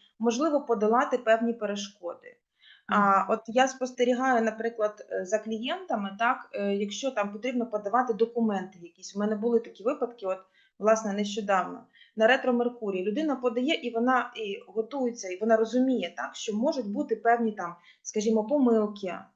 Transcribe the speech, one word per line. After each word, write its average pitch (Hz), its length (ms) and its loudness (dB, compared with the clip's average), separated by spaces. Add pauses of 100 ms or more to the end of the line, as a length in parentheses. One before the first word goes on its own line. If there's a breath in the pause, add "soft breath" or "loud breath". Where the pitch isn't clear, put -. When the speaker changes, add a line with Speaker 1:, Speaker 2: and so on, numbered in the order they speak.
(180 loud breath)
Speaker 1:
можливо, 269 420 2
подолати 233 580 2
певні 233 340 2
перешкоди. 202 840 -8 (520 soft breath)
Speaker 2:
Мгм. 208 120 4
Speaker 1:
А, 196 280 4
от 220 180 0
я 254 220 4
спостерігаю, 254 720 0
наприклад, 220 680 -4
е, 190 140 -4
за 190 140 0
клієнтами, 220 800 -4
так, 247 340 0
е, 202 220 -2
якщо 202 360 -4
там 202 220 -2
потрібно 233 340 -4
подавати 226 480 0
документи 214 680 -2
якісь. 185 340 -16
У - 20 -10
мене 208 180 0
були 226 240 2
такі - 240 -12
випадки, 247 420 -4
от, 185 120 -2 (400 soft breath)
власне, 220 340 2
нещодавно, 196 720 -2 (320 soft breath)
на 214 100 6
ретро 262 260 4
Меркурій. 233 500 0
Людина 262 340 0
подає, 247 380 0
і 247 200 -4
вона 240 420 2
і 202 300 -6
готується, 226 600 -4
і 180 120 -8
вона 220 160 4
розуміє, 226 600 2
так, - 200 -8
що 208 200 -4
можуть 247 360 0
бути 226 240 -2
певні 233 360 2
там, 175 220 -8 (280 soft breath)
скажімо, 214 420 0
помилки, 220 680 2 (220)